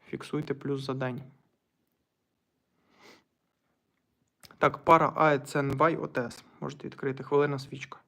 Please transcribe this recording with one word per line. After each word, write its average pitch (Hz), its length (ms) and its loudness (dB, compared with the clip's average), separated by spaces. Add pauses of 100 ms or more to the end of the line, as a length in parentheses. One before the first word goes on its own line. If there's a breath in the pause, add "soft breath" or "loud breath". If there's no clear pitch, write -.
фіксуйте 143 480 -6
плюс 135 300 -6
за 131 100 -4
день. 127 280 -6 (3250 soft breath)
Так, - 260 0
пара 160 320 6
А 151 220 6
Ц 139 200 -4
Н 139 180 0
Вай 156 200 2
О - 100 -6
Т 139 200 -4
С. - 180 -14 (160)
Можете - 260 -10
відкрити. 135 360 -6
Хвилина 143 360 2
свічка. - 500 -14